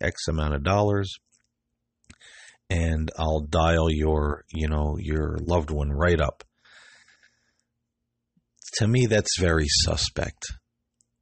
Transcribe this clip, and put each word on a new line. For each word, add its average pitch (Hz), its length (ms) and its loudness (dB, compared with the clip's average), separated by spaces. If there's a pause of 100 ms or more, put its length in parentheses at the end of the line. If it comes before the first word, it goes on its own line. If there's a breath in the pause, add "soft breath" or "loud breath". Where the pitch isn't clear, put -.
X - 240 -4
amount 76 300 -2
of 69 80 -6
dollars 101 480 0 (1600 loud breath)
and 82 480 0
I'll 78 320 -2
dial 82 400 4
your, 76 640 0
you 78 140 -2
know, 76 320 -2
your 78 420 -4
loved 80 300 0
one 73 220 -2
right 82 280 2
up. - 220 -2 (2250 loud breath)
To 107 100 2
me, 123 180 4
that's 107 320 2
very 80 300 2
suspect. - 720 -2 (800)